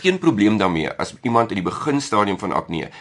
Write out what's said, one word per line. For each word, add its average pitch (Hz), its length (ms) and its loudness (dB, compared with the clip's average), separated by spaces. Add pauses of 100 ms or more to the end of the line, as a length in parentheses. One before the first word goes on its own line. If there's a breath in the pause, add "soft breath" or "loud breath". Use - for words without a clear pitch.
geen 185 160 2
probleem 110 400 4
daarmee 82 300 0 (100)
as - 140 -6 (100)
iemand 117 300 2
in - 80 -4
die - 20 -6
beginstadium 107 760 0
van 92 140 -4
akne 80 380 -4 (100)